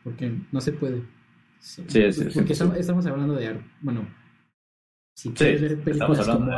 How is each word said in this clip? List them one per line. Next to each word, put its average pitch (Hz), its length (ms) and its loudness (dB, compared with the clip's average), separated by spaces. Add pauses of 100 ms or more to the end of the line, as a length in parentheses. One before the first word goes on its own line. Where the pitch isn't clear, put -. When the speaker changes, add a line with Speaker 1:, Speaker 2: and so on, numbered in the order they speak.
Speaker 1:
porque 120 280 -4 (180)
no 139 100 -2
se 139 120 -2
puede. 127 300 -4 (580)
Sí. - 260 -18
Speaker 2:
Sí, 104 260 6
sí, - 120 -2
Speaker 1:
Porque - 80 -4
Speaker 2:
sí, 156 140 2
sí. 151 60 0
Speaker 1:
estamos, 175 240 2
estamos 180 300 0
hablando 143 300 -2
de 120 100 -4
arte. 110 180 -8 (180)
Bueno, 117 260 -4 (1080)
si - 120 -10
Speaker 2:
Sí, 117 60 -6
Speaker 1:
quieres 147 260 4
ver 151 120 0
Speaker 2:
estamos 151 120 -6 (340)
Speaker 1:
películas - 100 2
Speaker 2:
hablando - 180 4
Speaker 1:
como 127 120 0